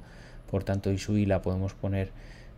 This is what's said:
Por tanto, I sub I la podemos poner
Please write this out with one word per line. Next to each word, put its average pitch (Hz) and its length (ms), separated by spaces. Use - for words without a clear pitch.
Por 98 140
tanto, 98 260
I 98 60
sub 104 200
I 104 100
la 95 160
podemos 95 320
poner 95 360